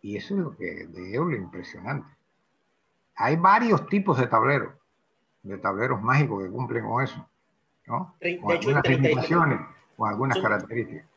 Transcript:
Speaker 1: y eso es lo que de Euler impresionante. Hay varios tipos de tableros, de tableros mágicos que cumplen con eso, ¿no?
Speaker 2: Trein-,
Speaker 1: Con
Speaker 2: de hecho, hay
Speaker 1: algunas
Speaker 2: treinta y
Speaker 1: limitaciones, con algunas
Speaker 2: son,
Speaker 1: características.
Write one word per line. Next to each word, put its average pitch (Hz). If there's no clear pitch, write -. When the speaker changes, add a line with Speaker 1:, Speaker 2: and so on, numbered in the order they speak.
Speaker 1:
y 104
eso -
es 196
lo 160
que 82
de 90
Euler 151
impresionante. 92
Hay 131
varios 202
tipos 196
de 127
tableros, 120
de 98
tableros 98
mágicos 120
que 92
cumplen 117
con 117
eso, -
¿no? 139
Speaker 2:
Trein-, 175
Speaker 1:
Con 202
Speaker 2:
de 170
hecho, 147
hay 143
Speaker 1:
algunas 147
Speaker 2:
treinta 131
y -
Speaker 1:
limitaciones, 143
con 110
algunas 120
Speaker 2:
son, 123
Speaker 1:
características. 107